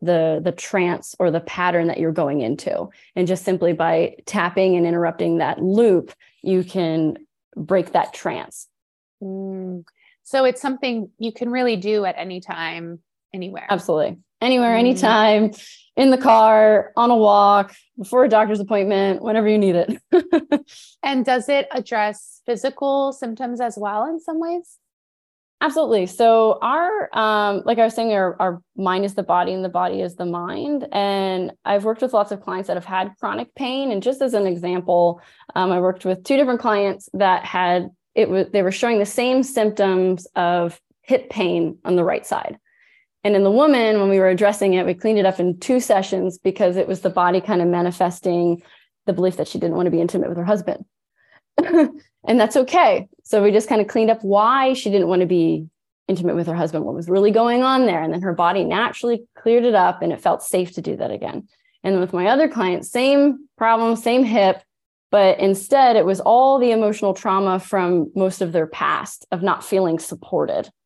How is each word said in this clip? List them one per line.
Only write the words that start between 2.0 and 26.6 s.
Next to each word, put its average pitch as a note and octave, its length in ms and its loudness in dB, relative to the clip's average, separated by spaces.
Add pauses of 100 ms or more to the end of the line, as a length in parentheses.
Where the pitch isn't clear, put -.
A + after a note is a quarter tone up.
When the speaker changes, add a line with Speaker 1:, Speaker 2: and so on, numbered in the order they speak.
Speaker 1:
going D3 300 -2
into. A2 480 -6 (260)
And F#3 100 -2
just F#3 200 -4
simply F3+ 260 0
by E3 540 -2
tapping F#3 500 0
and E3+ 100 0
interrupting E3+ 520 -2
that D#3+ 260 -4
loop, G3 480 2 (320)
you F#3 220 0
can D#3+ 500 -2 (400)
break F3 380 -2
that E3+ 200 0
trance. - 540 -12 (560)
Speaker 2:
Mm. F#3+ 600 -10 (380)
So C4+ 200 -2
it's B3 180 0
something B3+ 480 -6 (100)
you A3+ 120 -6
can A#3+ 200 -8
really B3 260 0
do G#3 260 -2
at F3+ 140 -4
any F3+ 240 -10
time, E3+ 580 -10 (340)
anywhere. F#3 360 -12
Speaker 1:
Absolutely. F3 480 -2 (240)
Anywhere, A#3+ 340 2
Speaker 2:
Mm. A3+ 40 2
Speaker 1:
anytime, A3 720 4 (440)
in C4+ 160 4
the B3+ 60 4
car, A3 800 6
on A#3 120 2
a A#3+ 60 4
walk, G3+ 580 4 (240)
before B3 280 2
a B3 40 2
doctor's G#3+ 300 2
appointment, G3 600 0
whenever A3 260 0
you G#3+ 100 4
need G3 180 2
it. F3 220 -2 (140)
<laughs> - 540 0 (360)
Speaker 2:
And C4 220 -2
does B3+ 240 0
it C#4 240 0
address G#3+ 760 -6
physical C4+ 680 -2
symptoms A#3+ 480 -8
as A3+ 160 -6
well G#3 280 -4
in E4 140 -8
some D#4+ 220 -8
ways? E4+ 360 -8 (840)
Speaker 1:
Absolutely. B3+ 440 0
So A3+ 560 4